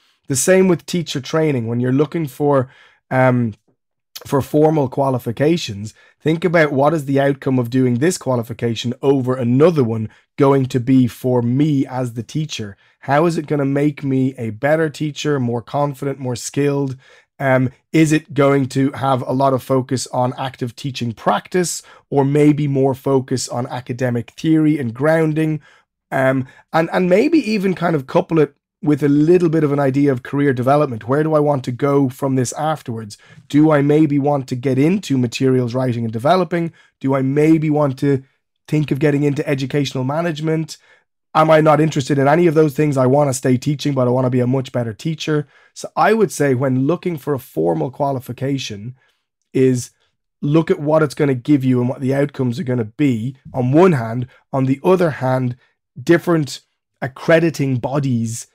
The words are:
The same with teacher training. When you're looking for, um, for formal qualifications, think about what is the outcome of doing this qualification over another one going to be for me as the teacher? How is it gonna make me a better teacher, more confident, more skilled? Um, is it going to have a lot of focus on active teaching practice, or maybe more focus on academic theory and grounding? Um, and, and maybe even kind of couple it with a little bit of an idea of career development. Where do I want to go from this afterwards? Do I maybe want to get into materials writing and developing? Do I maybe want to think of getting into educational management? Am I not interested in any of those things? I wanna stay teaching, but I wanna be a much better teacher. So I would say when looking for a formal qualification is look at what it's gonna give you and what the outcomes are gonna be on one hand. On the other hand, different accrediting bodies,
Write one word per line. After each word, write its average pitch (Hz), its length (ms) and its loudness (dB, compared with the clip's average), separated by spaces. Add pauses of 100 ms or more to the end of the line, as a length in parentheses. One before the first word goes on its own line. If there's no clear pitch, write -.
(280)
The 143 80 -4
same 190 320 4
with 170 180 0
teacher 165 340 -6
training. 139 480 -2
When 120 120 -4
you're 127 120 0
looking 139 360 0
for, 139 420 0 (400)
um, 127 460 2 (720)
for 139 140 0
formal 151 460 2
qualifications, 131 1080 -2 (240)
think 165 260 -2
about 160 260 2
what 143 220 2
is 151 120 -2
the 135 140 0
outcome 135 380 0
of 117 140 -2
doing 127 240 2
this 160 240 -2
qualification 117 840 -4
over 131 340 0
another 131 480 2
one 110 240 -4 (300)
going 139 300 4
to 127 120 -2
be 127 280 4
for 123 340 -2
me 135 460 0
as 127 260 -6
the 120 80 -10
teacher? 113 560 -10 (220)
How 143 260 0
is 165 140 -2
it 151 80 -8
gonna 143 180 -2
make 143 380 -2
me 131 340 0
a 113 140 -8
better 151 360 0
teacher, 147 520 -4
more 120 240 -4
confident, 139 560 -4
more 127 160 -6
skilled? 143 600 -2 (440)
Um, 131 320 2 (200)
is 160 200 4
it 151 240 -2
going 139 320 2
to 135 240 -2
have 131 320 -2
a 127 100 -6
lot 135 200 2
of 127 100 -2
focus 131 440 -2
on 127 300 -2
active 131 380 -8
teaching 123 360 -8
practice, 185 720 -4 (300)
or 143 120 2
maybe 147 440 2
more 135 260 0
focus 135 560 -2
on 123 160 -6
academic 123 720 -6
theory 156 400 2
and 120 160 -4
grounding? 156 640 0 (520)
Um, 131 340 0 (260)
and, 165 220 0
and 185 160 0
maybe 277 300 4 (120)
even 190 220 0
kind 165 220 -2
of 131 100 -2
couple - 320 0
it 147 180 2 (280)
with 147 180 2
a 147 80 2
little 165 400 4
bit 160 140 0
of 143 80 2
an 143 80 0
idea 143 320 2
of 123 100 -2
career 143 320 0
development. 127 540 0
Where 143 160 2
do 156 100 -2
I 151 60 4
want 143 240 0
to 131 80 -6
go 139 380 2
from 135 260 -4
this 127 180 -2
afterwards? 120 640 -6 (300)
Do 156 240 4
I 143 100 4
maybe 147 380 2
want 139 300 -2
to 131 60 -6
get 127 220 -2
into 156 400 0
materials 123 560 0
writing 127 300 -2
and 113 100 -6
developing? 170 600 -2 (260)
Do 135 160 0
I 135 80 0
maybe 151 480 2
want 147 280 0
to 139 240 0 (440)
think 151 240 -2
of 139 80 -2
getting 143 240 2
into 147 240 -2
educational 135 560 -4
management? 160 760 -4 (560)
Am 156 160 2
I 156 120 6
not 151 180 4
interested 151 400 0
in 139 80 2
any 170 200 4
of 151 80 2
those 156 180 4
things? 151 240 0
I 127 80 2
wanna 139 280 2
stay 127 220 0
teaching, 143 380 -2
but 127 140 0
I 123 40 0
wanna 127 180 0
be 123 120 0
a 120 60 0
much 127 240 -2
better 117 220 -6
teacher. 151 540 -4 (260)
So - 220 -16
I 175 180 4
would 220 180 0
say 139 240 0
when 131 320 0
looking 175 300 -2
for 147 160 -6
a 131 60 -6
formal 160 500 -4
qualification 131 1080 -6 (580)
is 131 380 2 (500)
look 156 280 0
at 175 120 -2
what 156 220 2
it's 143 100 -2
gonna 143 220 0
give 131 280 0
you 127 160 2
and 123 80 0
what 131 140 -6
the 131 120 -2
outcomes 139 460 -2
are 180 40 -6
gonna 123 200 -2
be 123 540 -2 (160)
on 127 180 -2
one 175 220 6
hand. 123 340 -6 (240)
On 135 140 0
the 131 180 0
other 180 260 4
hand, 127 460 -2 (460)
different 165 600 0 (400)
accrediting 143 760 0
bodies, 123 760 -4